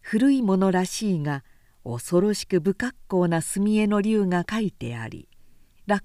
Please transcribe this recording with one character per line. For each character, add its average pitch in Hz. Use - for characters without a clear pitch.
古 247
い 269
も 190
の 190
ら 185
し 190
い -
が、 143
恐 120
ろ 208
し -
く 180
不 180
格 247
好 180
な 165
墨 208
絵 214
の 208
龍 214
が 180
描 220
い 190
て 117
あ 113
り、 110
落 202